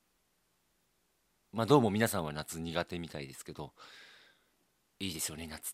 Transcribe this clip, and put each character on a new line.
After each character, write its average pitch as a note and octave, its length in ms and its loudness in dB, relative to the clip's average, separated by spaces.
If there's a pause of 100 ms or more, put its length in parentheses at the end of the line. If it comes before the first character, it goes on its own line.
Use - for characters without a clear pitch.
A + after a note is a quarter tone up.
(1500)
ま A2 100 0
あ、 - 20 4
ど C#3+ 140 10
う - 20 10
も A2+ 80 6
皆 G#2+ 180 4
さ G#2 120 0
ん E2 60 0
は D2 80 -4
夏 D#2 260 -6
苦 E2 260 -2
手 E2+ 140 -6
み E2 100 -8
た D#2 100 -10
い C#2 80 -10
で C2+ 60 -16
す - 100 -16
け D#2 100 -12
ど、 C#2+ 200 -12 (1300)
い G2 80 -4
い F#2 60 -6
で D#2+ 60 -8
す - 100 -4
よ D#2 80 -10
ね、 D#2+ 100 -10
夏 D#2 240 -10
っ - 20 -18